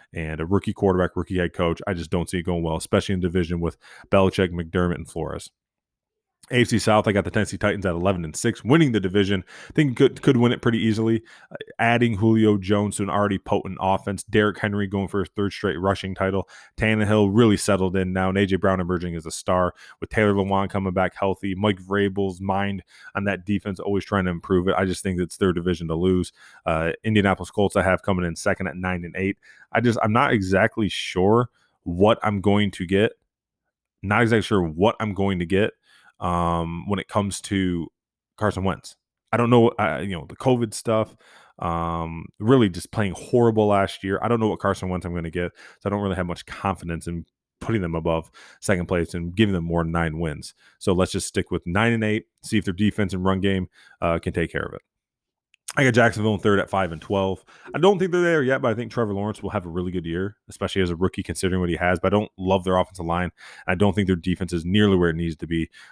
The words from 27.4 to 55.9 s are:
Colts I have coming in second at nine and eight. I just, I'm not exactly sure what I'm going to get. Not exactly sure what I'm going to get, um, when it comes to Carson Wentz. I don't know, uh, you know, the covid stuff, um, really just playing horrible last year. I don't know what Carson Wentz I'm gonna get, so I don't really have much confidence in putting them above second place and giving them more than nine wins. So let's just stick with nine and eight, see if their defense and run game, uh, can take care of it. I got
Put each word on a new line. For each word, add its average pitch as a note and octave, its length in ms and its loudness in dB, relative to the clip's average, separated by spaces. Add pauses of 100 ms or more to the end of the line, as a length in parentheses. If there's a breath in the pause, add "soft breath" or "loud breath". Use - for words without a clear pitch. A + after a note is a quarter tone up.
Colts G2+ 240 0
I F#2+ 60 4
have F#2 200 2
coming F2+ 220 0
in E2+ 100 -4
second F#2+ 320 -4
at D2+ 100 -8
nine F2+ 280 -6
and E2 120 -12
eight. F#2+ 220 -4 (320 loud breath)
I - 100 0
just, A2+ 220 2
I'm G#2+ 100 2
not C3 200 2
exactly G2 560 2
sure G#2 600 0 (360)
what F#2+ 400 4
I'm G#2 160 -2
going G2+ 320 2
to F2+ 140 -8
get. G2 260 2 (880)
Not G#2 200 2
exactly A2 200 2
sure G2 200 0
what F2 360 2
I'm G#2+ 160 -6
going G2 240 0
to F2 80 -2
get, F#2+ 280 0 (440 soft breath)
um, E2+ 680 -2
when G2 100 -2
it - 100 -8
comes G2+ 340 -2
to F2+ 460 -2 (480)
Carson G2 280 0
Wentz. E2+ 320 -4 (360)
I A#2 40 2
don't A#2 140 2
know, A#2 180 8 (100)
uh, D#2 240 -2
you F#2+ 140 -6
know, D2 120 -10
the - 80 -18
covid A#2+ 380 0
stuff, A2 420 -2 (420 soft breath)
um, E2+ 680 -4 (120)
really A2+ 300 4
just E2+ 240 -10
playing G2 240 -2
horrible A2+ 520 2
last G2 340 0
year. G2 200 -2
I A2 60 -2
don't A#2 120 0
know A2 80 2
what F2 120 -4
Carson F#2 280 -2
Wentz F2+ 180 -6
I'm F2 80 -8
gonna E2+ 160 -6
get, F2 220 -6 (280 loud breath)
so - 80 -6
I - 20 -2
don't G2+ 120 -2
really F#2+ 140 -2
have F2+ 100 -4
much E2+ 200 -10
confidence E2+ 600 -6
in E2+ 200 -8 (340)
putting A2 220 -2
them E2 120 -4
above E2 360 -2 (300 loud breath)
second F2+ 260 -2
place E2+ 280 -2
and F2 200 -6
giving G2+ 200 2
them E2+ 100 -2
more E2+ 180 0
than E2 100 -2
nine E2 260 -2
wins. D#2 360 -6 (240 soft breath)
So - 140 0
let's F2+ 200 2
just F#2+ 140 -4
stick - 240 -4
with F2+ 160 -4
nine G#2 260 2
and A2+ 120 0
eight, G#2+ 220 -2 (160)
see - 160 -2
if G2 60 0
their F#2+ 100 -4
defense G2 380 0
and F#2 120 -4
run F#2+ 160 0
game, F#2+ 280 0 (320 soft breath)
uh, E2+ 180 0
can F2 140 -6
take E2 180 -2
care - 120 -6
of - 120 -10
it. - 80 -16 (920)
I C#3+ 80 4
got B2 100 4